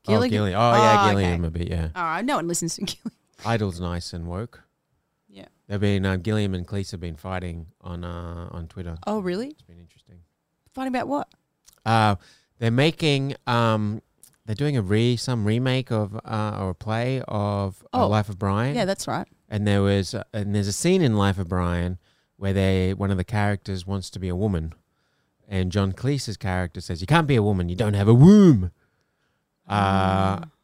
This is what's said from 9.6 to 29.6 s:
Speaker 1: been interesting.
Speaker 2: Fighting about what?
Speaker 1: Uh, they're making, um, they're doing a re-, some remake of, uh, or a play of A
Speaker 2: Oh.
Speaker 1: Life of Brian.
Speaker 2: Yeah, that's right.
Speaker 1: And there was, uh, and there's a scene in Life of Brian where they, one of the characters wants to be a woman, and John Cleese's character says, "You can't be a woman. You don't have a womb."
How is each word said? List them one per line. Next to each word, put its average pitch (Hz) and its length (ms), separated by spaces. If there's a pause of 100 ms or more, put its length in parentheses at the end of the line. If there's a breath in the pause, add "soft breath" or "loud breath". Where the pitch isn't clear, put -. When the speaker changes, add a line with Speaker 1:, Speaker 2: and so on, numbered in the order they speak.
Speaker 1:
been 85 160
interesting. - 400 (540)
Speaker 2:
Fighting 262 200
about 247 140
what? 285 200 (580)
Speaker 1:
Uh, 110 300 (440 soft breath)
they're 113 120
making, 139 640 (120)
um, 110 540 (440)
they're 107 100
doing 143 220
a 117 40
re-, 110 360
some 117 280
remake 127 460
of, 107 240 (100)
uh, 107 340
or 95 120
a 90 40
play 120 520
of 101 560 (100)
A 254 80
Speaker 2:
Oh. 214 60
Speaker 1:
Life 107 220
of 98 80
Brian. 107 380
Speaker 2:
Yeah, 226 100
that's 196 220
right. 123 200 (220)
Speaker 1:
And 104 180
there 101 140
was, 98 320
uh, 104 180
and 101 220
there's 101 140
a 101 60
scene 185 280
in 117 160
Life 98 220
of 92 100
Brian 90 480 (400)
where 98 160
they, 95 400
one 98 180
of 95 60
the 90 60
characters 101 640
wants 98 240
to - 80
be 92 100
a 87 60
woman, 90 380 (720)
and 92 240
John 98 220
Cleese's 127 440
character 92 420
says, 87 220
"You 92 60
can't 160 200
be 139 80
a 113 60
woman. 98 280
You 87 60
don't 104 200
have 101 120
a 110 60
womb." 156 520 (1000)